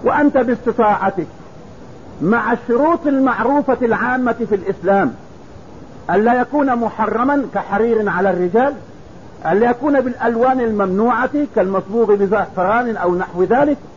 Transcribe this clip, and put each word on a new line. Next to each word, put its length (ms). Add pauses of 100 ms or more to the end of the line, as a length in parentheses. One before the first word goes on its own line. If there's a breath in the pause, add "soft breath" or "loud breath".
وأنت 340
باستطاعتك 880 (920)
مع 320
الشروط 540
المعروفة 720
العامة 680
في 60
الإسلام، 580 (960)
ألا 240
يكون 420
محرما 720 (100)
كحرير 540
على 200
الرجال، 440 (720)
ألا 240
يكون 320
بالألوان 580
الممنوعة 680 (260)
كالمصبوغ 600
بزعفران 840
أو 180
نحو 280
ذلك 340 (200)